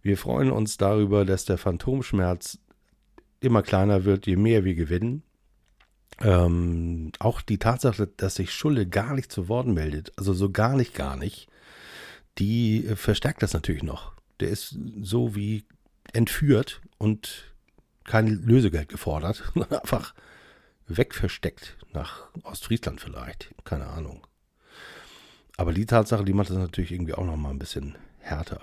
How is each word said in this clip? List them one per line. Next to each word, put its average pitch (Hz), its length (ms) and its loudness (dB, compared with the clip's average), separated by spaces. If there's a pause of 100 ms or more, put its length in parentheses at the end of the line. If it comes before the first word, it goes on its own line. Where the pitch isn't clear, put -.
Wir 98 160 2
freuen 131 340 0
uns 107 260 -2
darüber, 101 460 4
dass 95 220 0
der 90 120 0
Phantomschmerz 95 1000 -2 (800)
immer 120 220 4
kleiner 98 440 4
wird, 98 200 4
je 92 120 4
mehr 107 280 6
wir 92 80 2
gewinnen. 90 500 -2 (960)
Ähm, 85 1000 4
auch - 220 0
die 101 180 -2
Tatsache, 113 480 2
dass - 280 -4
sich 92 180 -4
Schulle 131 340 0
gar 101 260 -2
nicht 131 180 -4
zu 90 160 -6
Wort 123 200 0
meldet, 78 500 -2
also 98 160 0
so 98 180 2
gar 113 240 2
nicht, - 180 0
gar 69 220 -6
nicht, - 320 -8 (920)
die, 110 480 2
äh, 107 100 -2
verstärkt - 480 0
das 98 100 0
natürlich 78 300 -2
noch. - 300 -8 (260)
Der - 100 -2
ist - 280 -6 (240)
so 110 340 -2
wie 104 300 -4 (480)
entführt 120 680 2 (160)
und - 560 -4 (500)
kein 110 240 4
Lösegeld 107 600 4
gefordert, 82 600 -4
<laughs> - 40 -6
sondern - 260 -2
einfach - 340 -4 (720)
wegversteckt - 920 -4 (160)
nach - 340 -10 (160)
Ostfriesland - 580 -6
vielleicht, - 520 -14 (100)
keine 71 240 -6
Ahnung. 71 380 -12 (1300)
Aber 85 160 0
die 101 120 0
Tatsache, 110 380 4
die 95 100 2
macht 98 160 2
das 92 80 -2
natürlich 90 340 -2
irgendwie 87 220 -4
auch 92 120 -4
noch 78 120 -4
mal 71 140 -4
ein 69 80 -6
bisschen 71 360 -10 (240)
härter. - 440 -8